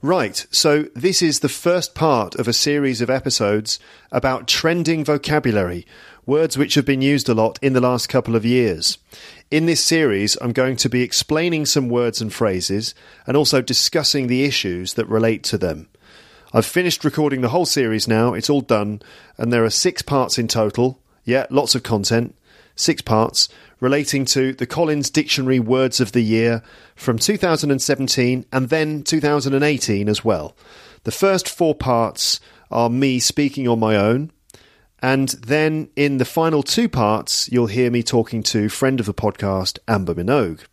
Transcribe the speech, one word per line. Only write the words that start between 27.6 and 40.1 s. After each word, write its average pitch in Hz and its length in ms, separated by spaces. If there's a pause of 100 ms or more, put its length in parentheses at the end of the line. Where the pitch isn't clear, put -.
and 135 100
seventeen 127 680
and 131 180
then 156 320
two 160 180
thousand 143 360
and 139 80
eighteen 113 440
as 104 160
well. 85 320 (480)
The - 80
first 190 380
four 160 240
parts 117 680 (300)
are 117 180
me 127 300
speaking 135 500
on 117 120
my 110 160
own, 117 360 (720)
and 135 280
then 156 680
in 143 220
the 127 80
final 160 360
two 226 260
parts, 110 640
you'll 123 140
hear 120 240
me 120 140
talking 113 400
to 107 260
friend 135 300
of 104 80
the 101 60
podcast, 98 760
Amber 98 260